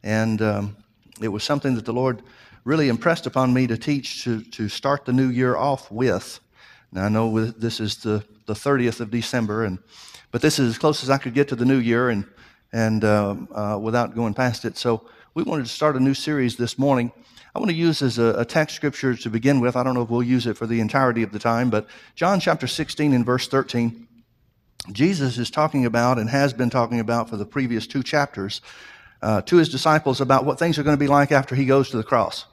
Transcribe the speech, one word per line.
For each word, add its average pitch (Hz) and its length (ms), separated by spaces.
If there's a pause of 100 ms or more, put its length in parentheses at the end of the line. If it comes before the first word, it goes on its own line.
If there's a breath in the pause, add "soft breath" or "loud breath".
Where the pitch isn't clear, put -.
And, 110 380
um, 104 340 (460)
it 110 80
was 104 160
something 139 300
that 113 100
the 113 80
Lord 123 300 (420 loud breath)
really 147 240
impressed 160 360
upon 131 280
me 127 140
to 113 100
teach 139 480
to, 113 160
to - 260
start 139 380
the 123 80
new 131 160
year 123 260
off 131 340
with. 107 520 (500 soft breath)
Now, 95 140
I - 20
know 110 220
with, 110 320
this 113 180
is 107 200
the, 107 220 (260)
the 107 80
thirtieth 123 440
of 110 120
December, 113 520
and, 92 160 (520 loud breath)
but 117 100
this 151 180
is 120 120
as 110 60
close 151 260
as 127 60
I 135 80
could 127 160
get 139 140
to 135 80
the 117 80
new 135 140
year 120 320
and, 101 160 (480 soft breath)
and, 110 320
um, 104 480
uh, 104 280
without 110 320
going 113 200
past 123 320
it. 107 100
So 117 340 (260 loud breath)
we 165 80
wanted 143 240
to - 40
start 151 240
a 131 60
new 135 120
series 135 440
this 120 200
morning. 131 360 (420 loud breath)
I - 20
want 190 140
to 165 40
use 160 280
as 120 160
a, 117 180
a 117 80
text 156 300
scripture 135 400
to 117 140
begin 123 300
with. 120 160
I 127 60
don't 127 140
know 123 80
if 110 80
we'll 120 100
use 123 240
it 110 100
for 117 120
the 117 120
entirety 117 440
of 98 80
the 104 80
time, 120 320
but 107 160 (260 loud breath)
John 185 260
chapter 156 280
sixteen 151 440
and 123 140
verse 123 220
thirteen, 120 600 (840)
Jesus 131 480
is 117 100
talking 151 380
about 120 320
and 110 100
has 139 240
been 120 160
talking 120 300
about 113 280
for 113 100
the 104 100
previous 120 400
two 135 160
chapters, 139 580 (640 loud breath)
uh, 107 180
to - 160
his 160 100
disciples 139 540
about 131 240
what 139 140
things 170 180
are 147 60
gonna 147 120
be 143 120
like 139 240
after 131 240
he 135 100
goes 135 240
to 120 80
the 110 60
cross 110 500